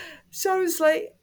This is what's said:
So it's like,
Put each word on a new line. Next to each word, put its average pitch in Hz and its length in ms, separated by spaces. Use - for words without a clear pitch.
So 381 300
it's 339 180
like, 320 440